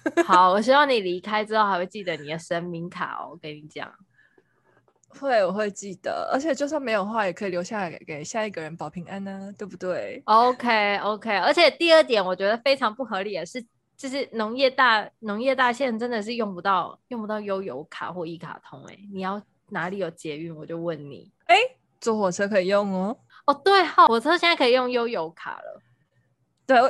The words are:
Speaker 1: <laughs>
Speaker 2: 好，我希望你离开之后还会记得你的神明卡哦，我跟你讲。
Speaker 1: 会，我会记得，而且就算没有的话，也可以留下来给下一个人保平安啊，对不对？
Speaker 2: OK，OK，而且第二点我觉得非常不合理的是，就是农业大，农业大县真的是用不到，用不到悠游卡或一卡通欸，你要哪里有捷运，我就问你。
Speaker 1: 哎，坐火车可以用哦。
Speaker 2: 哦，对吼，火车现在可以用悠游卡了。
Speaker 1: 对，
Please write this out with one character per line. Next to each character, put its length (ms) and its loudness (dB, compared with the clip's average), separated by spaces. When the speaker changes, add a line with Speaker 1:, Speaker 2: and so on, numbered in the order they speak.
Speaker 1:
<laughs> 220 0
Speaker 2:
好， 240 6
我 100 4
希 120 4
望 160 6
你 120 2
离 200 -4
开 240 -4
之 140 -4
后 80 4
还 100 0
会 100 -2
记 160 -12
得 140 -4
你 140 -12
的 80 -6
神 260 -6
明 240 -8
卡 320 -8
哦， 120 -10
我 80 -18
跟 140 -14
你 140 -18
讲。 240 -12
Speaker 1:
会， 280 2
我 40 0
会 200 -2
记 320 -12
得， 280 -4
而 80 0
且 160 -2
就 140 -2
算 140 -4
没 100 -4
有 100 0
的 40 -4
话， 180 -2
也 80 -2
可 140 -8
以 40 -4
留 120 -4
下 180 -8
来 100 -4
给 160 -10
下 240 -4
一 40 -10
个 100 -10
人 160 -10
保 140 -10
平 160 -12
安 200 -10
啊， 300 -12
对 100 -10
不 80 -14
对？ 520 -6
Speaker 2:
OK，OK， 1120 2
而 160 2
且 160 8
第 240 4
二 80 10
点 200 2
我 140 -2
觉 100 -2
得 120 2
非 180 2
常 180 -2
不 80 -8
合 200 -4
理 120 -6
的 120 -6
是， 180 -12
就 140 -10
是 220 -4
农 220 -4
业 140 2
大， 400 2
农 200 -6
业 140 0
大 180 2
县 260 -2
真 120 -4
的 120 -2
是 120 -8
用 200 -4
不 60 -10
到， 380 -2
用 100 -8
不 80 -8
到 140 -6
悠 220 -4
游 220 -10
卡 280 -10
或 140 -8
一 100 -10
卡 260 -16
通 260 -20
欸， 220 -20
你 120 -8
要 180 -6
哪 180 -6
里 80 -8
有 140 -6
捷 260 -10
运， 180 -12
我 120 -16
就 100 -10
问 220 -6
你。 220 -20
Speaker 1:
哎， 100 6
坐 200 -2
火 120 2
车 160 -2
可 140 2
以 60 0
用 260 2
哦。 240 -4
Speaker 2:
哦， 80 4
对 200 6
吼， 240 8
火 120 4
车 160 2
现 100 0
在 80 4
可 140 4
以 40 6
用 180 2
悠 180 0
游 220 -4
卡 220 -14
了。 280 -16
Speaker 1:
对， 100 6